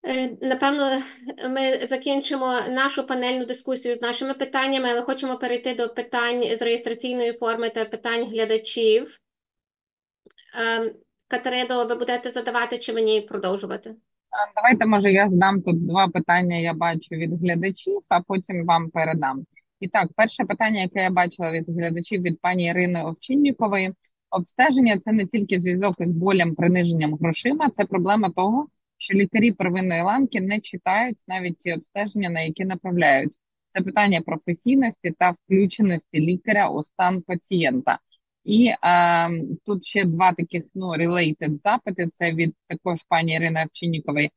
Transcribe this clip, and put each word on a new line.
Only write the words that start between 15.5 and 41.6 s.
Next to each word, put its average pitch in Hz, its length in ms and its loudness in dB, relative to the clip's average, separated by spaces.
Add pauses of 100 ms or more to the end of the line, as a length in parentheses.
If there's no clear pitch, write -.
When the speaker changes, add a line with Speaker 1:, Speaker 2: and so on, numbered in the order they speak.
Speaker 2:
тут 170 260 0
два 185 200 2
питання, 175 500 0
я 165 160 -2
бачу, 165 380 -2
від 165 300 -4
глядачів, 185 580 -2 (100)
а 175 120 4
потім 185 440 -4
вам 165 240 2
передам. 160 560 -2 (340)
І 196 80 -8
так, 180 280 0
перше 220 300 0
питання, 208 360 0
яке 185 180 -2
я 185 100 2
бачила 175 420 0
від 165 180 -4
глядачів, 170 520 -4
від 175 200 -2
пані 180 240 0
Ірини 175 380 0
Овчиннікової. 202 920 0 (360)
Обстеження — 240 680 4
це 220 120 -4
не 208 140 2
тільки 196 360 -2
зв'язок 180 380 0
із 170 80 0
болем, 175 480 2
приниженням, 170 680 2
грошима, 254 480 0
це 202 160 -2
проблема 196 440 2
того, 214 380 0 (300)
що 196 200 -2
лікарі 220 340 4
первинної 180 500 0
ланки 226 400 0
не 196 180 -2
читають 208 580 -2 (100)
навіть 180 320 -6
ті 175 140 -4
обстеження, 196 560 -4
на 165 120 -4
які 160 240 -4
направляють. 165 680 2 (360)
Це 196 120 -4
питання 190 400 2
професійності 226 1000 0
та 180 120 4
включеності 190 880 0
лікаря 180 500 2
у 147 140 -4
стан 185 380 0
пацієнта. 165 800 0 (440)
І, 226 380 4
ем, 170 840 2
тут 202 200 -4
ще 202 200 0
два 175 280 4
таких, 170 300 -6 (120)
ну, 185 120 -6
related 165 680 0
запити. 185 520 -2 (100)